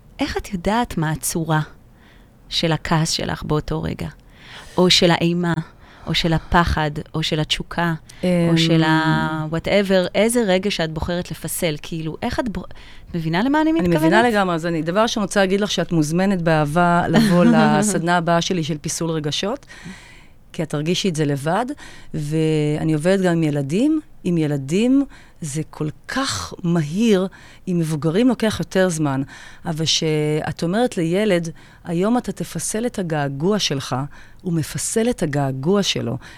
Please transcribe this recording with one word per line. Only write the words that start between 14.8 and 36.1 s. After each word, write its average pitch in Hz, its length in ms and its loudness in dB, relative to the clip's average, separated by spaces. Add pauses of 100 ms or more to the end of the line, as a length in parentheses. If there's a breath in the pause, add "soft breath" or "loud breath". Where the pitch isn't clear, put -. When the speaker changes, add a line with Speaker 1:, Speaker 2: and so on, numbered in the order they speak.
Speaker 2:
דבר 185 260 2
שאני 220 160 -2
רוצה 196 160 0
להגיד 196 220 2
לך, 208 100 -2
שאת 170 200 -2
מוזמנת 170 500 2
באהבה 165 680 2
לבוא 175 400 4
Speaker 1:
<laughs> 165 60 6
Speaker 2:
לסדנה 160 640 4
הבאה 170 240 2
שלי 175 220 -2
של 156 140 -4
פיסול 165 340 -4
רגשות, 160 540 -4 (880 loud breath)
כי 170 100 -6
את 147 60 -6
תרגישי 160 400 -2
את 165 60 -2
זה 151 100 0
לבד, 147 400 0 (480 loud breath)
ואני 156 800 0
עובדת 180 280 2
גם 180 120 4
עם 165 100 2
ילדים. 160 580 0 (220)
עם 175 140 0
ילדים 165 680 2 (360 loud breath)
זה 156 280 -6
כל 156 200 -6 (180)
כך - 460 -4 (100)
מהיר, 180 640 2 (400 loud breath)
עם 180 120 0
מבוגרים 160 480 0
לוקח 220 320 2
יותר 185 300 2
זמן, 151 320 0 (440 loud breath)
אבל 160 200 -4
שאת 151 800 0
אומרת 214 340 0
לילד, 175 520 0 (340 loud breath)
"היום 190 340 0
אתה 226 140 -2
תפסל 196 540 -6
את 233 140 -4
הגעגוע 156 600 0
שלך", 135 360 -2 (460 loud breath)
הוא 180 120 -4
מפסל 170 560 -2
את 240 140 -2
הגעגוע 143 600 0
שלו, 117 340 -2 (200 loud breath)